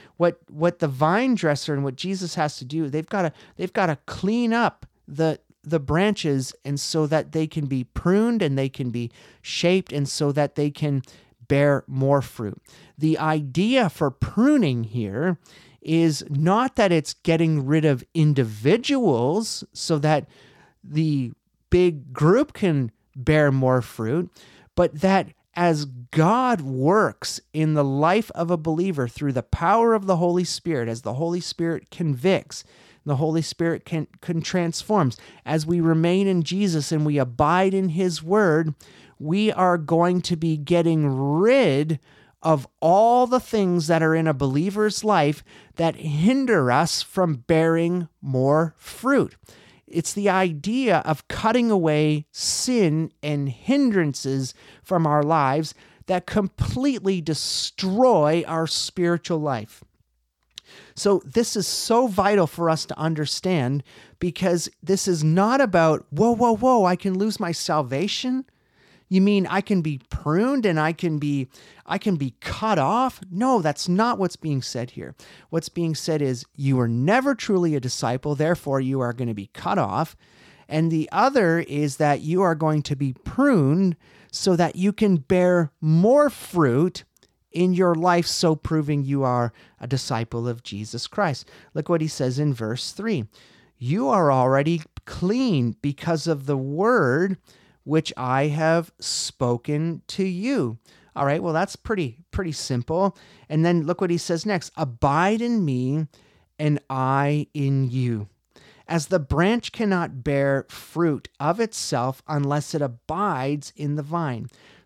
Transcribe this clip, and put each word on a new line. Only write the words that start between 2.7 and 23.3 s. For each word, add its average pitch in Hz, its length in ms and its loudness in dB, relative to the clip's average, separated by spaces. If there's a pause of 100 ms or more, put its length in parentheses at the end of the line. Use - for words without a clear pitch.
they've 156 160 -6
gotta, 180 280 -2 (240)
they've 180 160 -8
gotta 175 320 0
clean 226 480 -2
up 233 320 -2 (240)
the, 156 300 -2 (240)
the 156 160 -2
branches, 147 760 0 (100)
and 139 160 -6
so 156 280 -2
that 147 240 0
they 156 160 -2
can 151 180 -6
be 127 200 -4
pruned 214 560 0
and 139 160 0
they 135 120 -2
can 131 200 -6
be 117 200 -6 (320)
shaped, 180 500 0
and 143 160 -2
so 143 260 -2
that 143 220 0
they 147 140 0
can 143 320 -2 (460)
bear 143 400 2
more 135 340 2
fruit. - 400 -10 (360)
The 156 200 2
idea 156 720 0
for 143 220 -2
pruning 202 720 2
here 117 560 -4 (420)
is 160 480 0
not 185 460 0
that 202 160 4
it's 160 220 0
getting 160 520 0
rid 156 200 2
of 135 180 2 (100)
individuals 151 1600 0
so - 280 -2
that 147 280 0 (560)
the 147 480 -2 (380)
big 170 420 2
group 185 400 2
can 143 400 0 (240)
bear 147 340 2